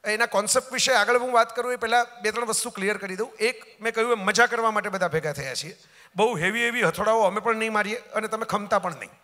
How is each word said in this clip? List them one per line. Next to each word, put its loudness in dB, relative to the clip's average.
એના 0
કોન્સેપ્ટ 0
વિશે 0
આગળ 4
હું -2
વાત 4
કરું -2
એ -2
પહેલાં 2
બે 0
ત્રણ -4
વસ્તુ -2
ક્લિયર -2
કરી -8
દઉં. -6
એક, -4
મેં -4
કહ્યું 2
એમ, 0
મજા 6
કરવા 0
માટે -2
બધા -2
ભેગા -2
થયા -8
છીએ. -10
બહુ 2
હેવી 0
હેવી 0
હથોડાઓ 2
અમે 2
પણ 0
નહીં -2
મારીએ -2
અને -6
તમે -4
ખમતા 0
પણ -4
નહીં. -14